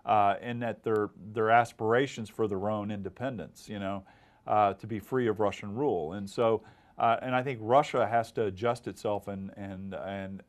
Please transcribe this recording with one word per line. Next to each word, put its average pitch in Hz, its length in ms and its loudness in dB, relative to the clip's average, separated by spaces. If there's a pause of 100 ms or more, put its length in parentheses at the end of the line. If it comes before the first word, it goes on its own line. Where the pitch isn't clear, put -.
uh, 101 360 4
and 120 200 -6
that 117 220 -4
their, 107 280 2 (220)
their 110 180 2
aspirations 117 800 2
for 110 200 -2
their 98 200 -2
own 104 220 -2
independence, 104 800 -8
you 107 100 -10
know, 98 240 -6 (460)
uh, 104 260 4
to 110 140 -12
be 110 100 -6
free 123 300 0
of 101 100 0
Russian 101 340 -2
rule. 98 420 -2
And 101 140 -8
so, 113 360 2 (340)
uh, 117 240 4
and 127 100 -4
I 127 120 0
think 127 180 -6
Russia 120 460 4
has 117 240 0
to 113 140 0
adjust 117 420 -2
itself 101 400 -4
and, 98 280 -8
and, 98 380 -10
and, 95 540 -8